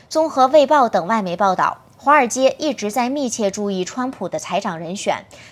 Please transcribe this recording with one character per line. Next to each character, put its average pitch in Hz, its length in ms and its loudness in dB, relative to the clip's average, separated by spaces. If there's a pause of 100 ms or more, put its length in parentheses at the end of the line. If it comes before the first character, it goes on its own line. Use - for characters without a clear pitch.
综 320 200 0
合 262 220 2
《卫 285 160 6
报》 277 220 4
等 175 180 -2
外 220 160 0
媒 180 140 -4
报 196 180 2
道， 165 240 0 (180)
华 277 160 2
尔 277 160 4
街 262 300 2
一 294 160 -2
直 208 160 -6
在 240 180 -2
密 277 220 -4
切 202 200 -2
注 202 200 -6
意 185 140 -4
川 254 260 -6
普 196 180 -8
的 160 100 -6
财 180 220 -4
长 175 180 -6
人 170 160 -8
选， 160 300 -4 (280)